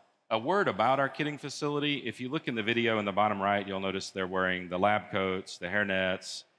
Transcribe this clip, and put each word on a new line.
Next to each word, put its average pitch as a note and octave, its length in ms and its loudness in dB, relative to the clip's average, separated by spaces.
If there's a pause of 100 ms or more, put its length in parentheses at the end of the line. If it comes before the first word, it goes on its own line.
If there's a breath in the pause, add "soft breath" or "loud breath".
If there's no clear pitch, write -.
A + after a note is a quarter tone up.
(280)
a A2+ 120 2
word F3 260 2
about A#2+ 320 4
our C3+ 100 2
kitting D3 300 -4
facility. D3 600 -2
If - 220 -8
you B2+ 80 -6
look D#3 200 -4
in B2 80 -2
the G#2+ 80 0
video A2+ 340 2
in G#2 60 0
the G2+ 80 0
bottom G2+ 280 2
right, G2+ 240 2
you'll F#2+ 140 -4
notice F#2+ 320 -4
they're F#2+ 160 -2
wearing F#2 420 0
the F2+ 100 -2
lab G#2 340 2
coats, F#2+ 460 -2
the F2+ 80 -8
hairnets. F#2+ 760 -2 (160)